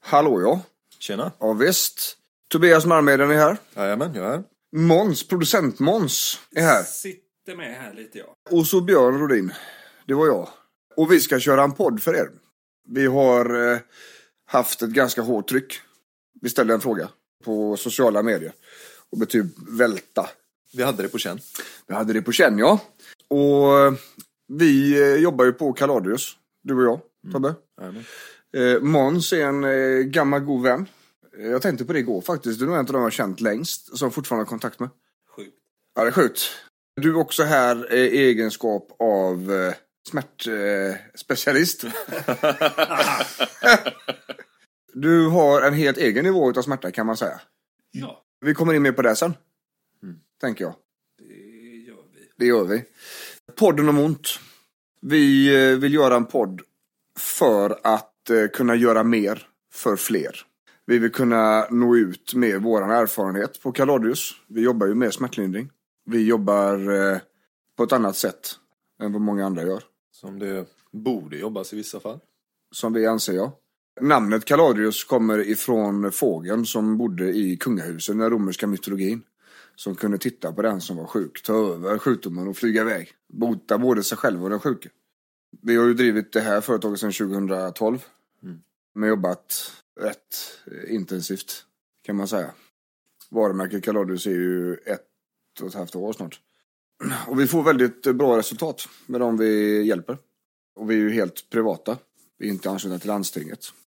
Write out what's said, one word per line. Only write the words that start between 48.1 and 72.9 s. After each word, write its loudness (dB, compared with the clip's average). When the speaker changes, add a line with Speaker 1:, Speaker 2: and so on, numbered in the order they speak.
Speaker 1:
Vi 0
kommer 2
in 4
mer 4
på -2
det 4
sen, -2
Speaker 2:
Mm. -18
Speaker 1:
tänker -6
jag. -8
Speaker 3:
Det -20
gör -20
vi. -20
Speaker 1:
Det 2
gör 4
vi. -2
Podden 4
om 4
ont. -2
Vi, 4
eh, 2
vill 0
göra 6
en 2
podd -2
för 2
att, -2
eh, 4
kunna 0
göra 4
mer 0
för -2
fler. -4
Vi 4
vill 0
kunna 2
nå 4
ut 0
med 0
våran 0
erfarenhet -2
på -8
Kaladius. -2
Vi -6
jobbar 2
ju 2
med 0
smärtlindring. -6
Vi 0
jobbar, 0
eh, -4
på -2
ett -2
annat 0
sätt -6
än -6
vad -4
många -2
andra -6
gör. -6
Speaker 2:
Som -18
det -8
borde -6
jobbas -10
i -12
vissa -12
fall. -12
Speaker 1:
Som -4